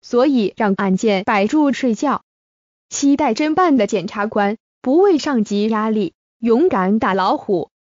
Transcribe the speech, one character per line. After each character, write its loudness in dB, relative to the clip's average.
所 0
以 0
让 0
案 0
件 0
摆 0
住 2
睡 -2
觉？ -4
期 0
待 0
侦 -2
办 2
的 2
检 -4
察 -6
官 -2
不 0
畏 4
上 -2
级 -2
压 -2
力， -4
勇 2
敢 0
打 0
老 0
虎 -4